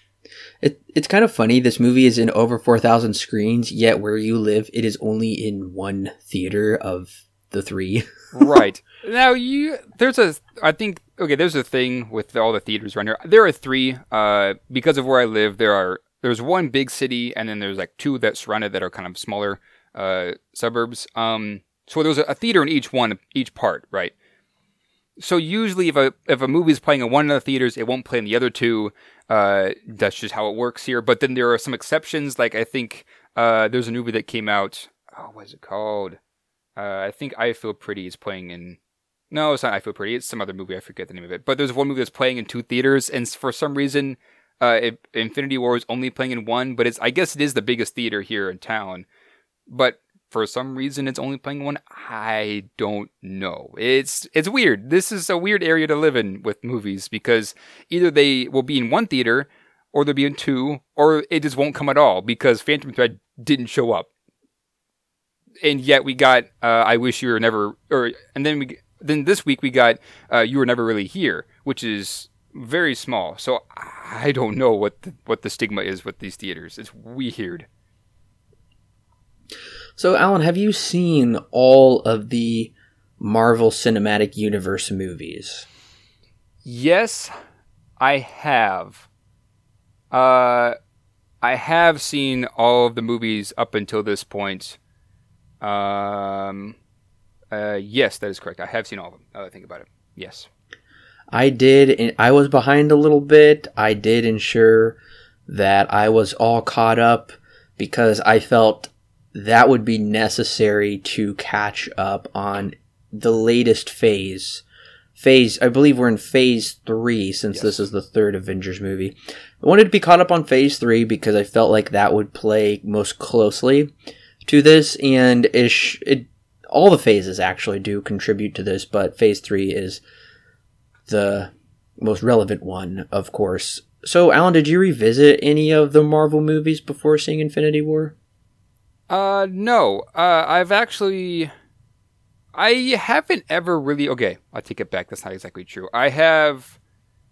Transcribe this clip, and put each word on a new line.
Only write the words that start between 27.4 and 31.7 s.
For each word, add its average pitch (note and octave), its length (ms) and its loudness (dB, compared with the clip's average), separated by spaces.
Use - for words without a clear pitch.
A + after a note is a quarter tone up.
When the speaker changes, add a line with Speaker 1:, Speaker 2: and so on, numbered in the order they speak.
Speaker 2:
theaters, B2+ 360 -2
it A2+ 120 -6
won't B2+ 160 -6
play B2 140 -6
in G#2+ 80 -6
the G#2+ 100 -2
other B2 140 0
two. A2 420 -4
Uh, G2+ 420 2
that's G#2 320 -4
just G#2 140 -12
how G#2+ 140 -4
it G#2 80 -6
works A#2+ 300 -6
here. B2 160 -4
But A#2 160 2
then C3 160 -2
there B2 180 0
are A2+ 60 0
some C3 160 -8